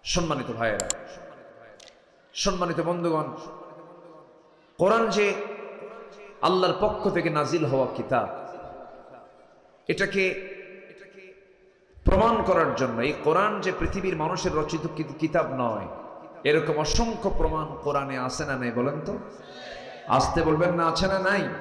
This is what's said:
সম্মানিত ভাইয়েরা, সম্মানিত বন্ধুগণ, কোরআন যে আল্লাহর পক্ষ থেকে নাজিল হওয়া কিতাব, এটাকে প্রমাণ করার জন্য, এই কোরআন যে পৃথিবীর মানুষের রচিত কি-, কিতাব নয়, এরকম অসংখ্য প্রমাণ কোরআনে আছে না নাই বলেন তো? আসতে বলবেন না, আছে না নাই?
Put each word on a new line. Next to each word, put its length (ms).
সম্মানিত 480
ভাইয়েরা, 360
সম্মানিত 460
বন্ধুগণ, 440
কোরআন 320
যে 240
আল্লাহর 380
পক্ষ 280
থেকে 220
নাজিল 340
হওয়া 220
কিতাব, 320
এটাকে 680
প্রমাণ 380
করার 320
জন্য, 280
এই 100
কোরআন 360
যে 180
পৃথিবীর 380
মানুষের 380
রচিত 320
কি-, 220
কিতাব 280
নয়, 320
এরকম 340
অসংখ্য 520
প্রমাণ 360
কোরআনে 360
আছে 260
না 120
নাই 140
বলেন 360
তো? 120
আসতে 340
বলবেন 320
না, 120
আছে 220
না 100
নাই? 300